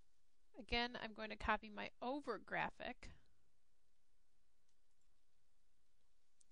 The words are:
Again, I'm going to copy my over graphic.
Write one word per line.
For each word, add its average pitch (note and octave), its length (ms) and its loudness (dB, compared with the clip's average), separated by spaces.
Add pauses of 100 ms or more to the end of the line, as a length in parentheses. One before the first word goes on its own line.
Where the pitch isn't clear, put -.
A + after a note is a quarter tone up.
(580)
Again, A#3+ 420 6
I'm A3 140 0
going G#3+ 160 0
to A3 60 -2
copy G#3+ 340 6
my G3+ 200 0 (120)
over B3+ 420 4
graphic. - 680 2 (3500)